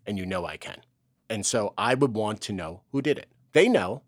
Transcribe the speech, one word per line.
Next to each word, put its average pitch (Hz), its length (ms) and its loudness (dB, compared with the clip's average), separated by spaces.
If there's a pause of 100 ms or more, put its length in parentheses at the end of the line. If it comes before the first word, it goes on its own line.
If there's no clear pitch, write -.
And 104 120 -4
you 92 80 -6
know 92 200 -4
I 78 120 -10
can." - 240 -16 (480)
And 107 160 -4
so 104 320 0
I 117 180 2
would 131 180 4
want 107 280 -2
to - 120 -6
know 87 280 -8 (100)
who 139 100 -4
did 143 160 0
it. - 120 -16 (240)
They 175 140 8
know. 123 400 2